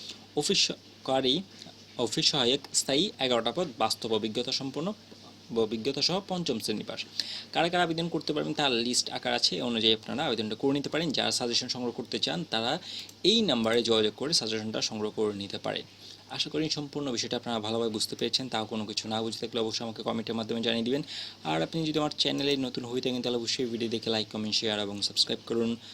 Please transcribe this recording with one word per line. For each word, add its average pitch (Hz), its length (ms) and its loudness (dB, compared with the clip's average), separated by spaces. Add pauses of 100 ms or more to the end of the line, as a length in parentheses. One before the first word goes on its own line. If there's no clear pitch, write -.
(360)
অফিস 147 220 2
সহকারী, - 840 0 (560)
অফিস 127 280 0
সহায়ক 135 340 4 (140)
স্থায়ী 143 460 2
এগারোটা 123 320 2
পদ, 175 160 0 (100)
বাস্তব 110 360 2
অভিজ্ঞতা 110 380 0
সম্পন্ন, 143 420 -2 (640)
অভিজ্ঞতা 113 460 0
সহ 180 260 2
পঞ্চম 165 320 0
শ্রেণী 110 240 -2
পাস। - 220 -8 (480)
কারা 165 160 4
কারা 180 140 4
আবেদন 165 260 0
করতে 156 240 -2
পারবেন 151 200 0
তার 143 180 2
লিস্ট 117 380 2
আকার 127 240 -2
আছে, 120 220 2
এই 160 60 -2
অনুযায়ী 113 320 6
আপনারা 110 320 -2
আবেদনটা 110 300 0
করে 139 180 2
নিতে 143 160 0
পারেন। 156 220 0
যারা 110 200 2
সাজেশন 120 360 0
সংগ্রহ 123 240 -2
করতে 117 280 -4
চান 170 240 0
তারা 120 360 0 (440)
এই 220 180 6
নাম্বারে 117 420 4
যোগাযোগ 107 320 4
করে 151 180 -2
সাজেশনটা 110 480 0
সংগ্রহ 107 300 -2
করে 107 220 0
নিতে 98 240 -6
পারেন। 104 260 -4 (460)
আশা 135 200 -4
করি 156 200 0
সম্পূর্ণ 147 420 -4
বিষয়টা 117 260 -2
আপনারা 120 220 -2
ভালোভাবে 113 300 0
বুঝতে 107 260 -2
পেরেছেন। 120 340 -2
তাও 110 160 -2
কোনো 110 200 -4
কিছু 107 220 -4
না 110 140 0
বুঝে 113 180 -4
থাকলে 117 220 -2
অবশ্যই 113 220 -2
আমাকে 113 200 -6
কমেন্টের 113 320 -2
মাধ্যমে 113 260 -2
জানিয়ে 113 240 2
দিবেন। 135 160 0 (420)
আর 160 180 0
আপনি 160 240 -2
যদি 156 140 0
আমার 151 180 2
চ্যানেলে 139 400 2
নতুন 127 280 -4
হয়ে 123 160 -2
থাকেন 127 200 0
তাহলে 123 160 0
অবশ্যই 117 280 0
ভিডিও 117 240 -2
দেখে 113 200 -2
like, 110 220 0
কমেন্ট, 107 240 -2
শেয়ার 107 240 2
এবং 101 220 -2
সাবস্ক্রাইব - 440 0
করুন। 117 300 2 (180)